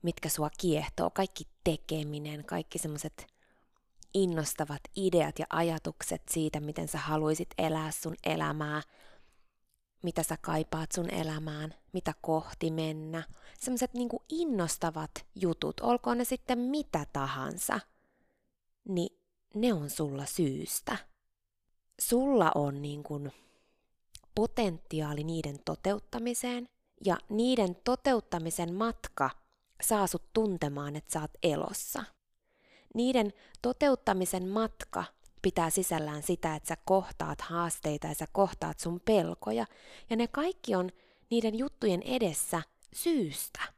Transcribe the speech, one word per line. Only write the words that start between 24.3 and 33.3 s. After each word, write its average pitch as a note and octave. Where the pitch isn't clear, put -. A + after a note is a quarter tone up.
potentiaali D#3+
niiden D#3
toteuttamiseen, A#3+
ja F3+
niiden A3
toteuttamisen F3+
matka G3+
saa G#3
sut -
tuntemaan, D3
että -
sä D#3+
oot D3+
elossa. -
Niiden A#3